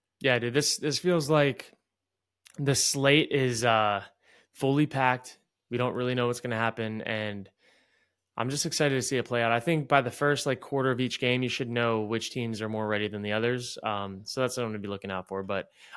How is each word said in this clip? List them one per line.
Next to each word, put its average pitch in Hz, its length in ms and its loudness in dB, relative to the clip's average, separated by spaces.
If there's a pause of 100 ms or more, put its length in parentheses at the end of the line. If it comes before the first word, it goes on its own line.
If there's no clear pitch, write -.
(220)
Yeah, 127 160 2
dude, 120 160 -2
this, 147 240 0
this 139 220 -2
feels 170 300 0
like 147 420 2 (880)
the 139 180 2
slate 139 560 4
is, 127 320 0
uh, 107 380 4 (500)
fully 143 340 2
packed. 131 520 0 (340)
We 120 60 -2
don't 123 160 0
really 123 200 -2
know 123 140 2
what's 120 140 -2
gonna 120 160 -4
happen, 113 460 -2
and 104 460 -6 (880)
I'm 117 140 -2
just 147 160 -2
excited 143 300 2
to 127 60 2
see 131 140 -2
it 120 80 0
play 120 180 0
out. 117 120 4
I 117 80 2
think 156 260 0
by 139 140 6
the 120 100 -4
first, 147 340 0
like, 131 140 0
quarter 131 320 0
of 120 80 0
each 127 220 -2
game, 127 200 2
you 127 60 0
should 120 220 -4
know 117 320 2
which 110 300 -4
teams 113 300 -4
are 110 60 -4
more 110 180 -4
ready 104 220 0
than 101 140 -6
the 104 100 -4
others. 120 500 -2
Um, 101 440 -4
so - 160 -4
that's 123 160 0
what 123 60 -2
I'm 113 60 -4
gonna 107 100 -6
be 98 100 -8
looking 101 200 -8
out 95 180 -6
for. 98 140 -6
But 98 280 -4 (280)